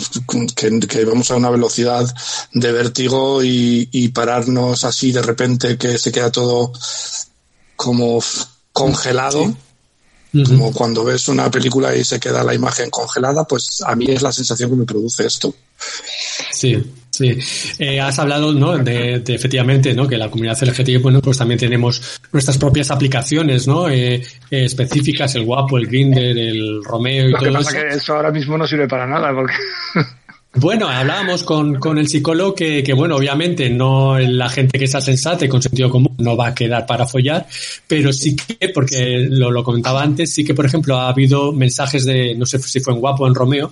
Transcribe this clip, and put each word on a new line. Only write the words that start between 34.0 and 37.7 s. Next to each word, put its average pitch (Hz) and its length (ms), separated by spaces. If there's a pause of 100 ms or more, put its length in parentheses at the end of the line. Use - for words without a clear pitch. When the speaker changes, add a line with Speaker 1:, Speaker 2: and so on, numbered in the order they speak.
Speaker 2:
la 127 320
gente 131 300
que 131 80
sea 139 120
sensata 147 460
y - 20
con 127 140
sentido 127 300
común 127 260
no 117 180
va 120 120
a 123 80
quedar 117 320
para 120 180
follar, 135 400 (420)